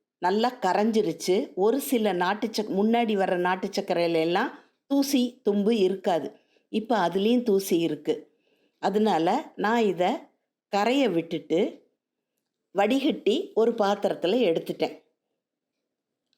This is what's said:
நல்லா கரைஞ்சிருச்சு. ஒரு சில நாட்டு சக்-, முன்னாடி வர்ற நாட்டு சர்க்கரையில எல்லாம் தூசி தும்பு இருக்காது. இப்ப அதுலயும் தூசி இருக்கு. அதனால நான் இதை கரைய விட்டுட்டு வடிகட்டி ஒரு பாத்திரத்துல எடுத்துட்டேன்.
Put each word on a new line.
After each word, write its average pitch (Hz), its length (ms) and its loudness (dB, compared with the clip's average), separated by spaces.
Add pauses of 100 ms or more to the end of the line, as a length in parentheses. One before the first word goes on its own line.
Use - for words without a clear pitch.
(180)
நல்லா 214 340 0
கரைஞ்சிருச்சு. 196 1040 0
ஒரு 226 260 0
சில 214 320 -2
நாட்டு 180 340 -2
சக்-, 214 340 -4
முன்னாடி 220 360 2
வர்ற 190 200 0
நாட்டு 185 320 -2
சர்க்கரையில 170 440 -2
எல்லாம் 170 460 -2 (280)
தூசி 277 560 0
தும்பு 208 360 2
இருக்காது. 185 640 0 (280)
இப்ப 214 400 0
அதுலயும் 214 340 2
தூசி 196 360 2
இருக்கு. 151 540 -4 (460)
அதனால 202 800 0
நான் 226 260 0
இதை 185 340 2 (600)
கரைய 240 340 2
விட்டுட்டு 165 800 -2 (800)
வடிகட்டி 240 840 0
ஒரு 226 180 2
பாத்திரத்துல 202 680 0
எடுத்துட்டேன். 170 600 -2 (1400)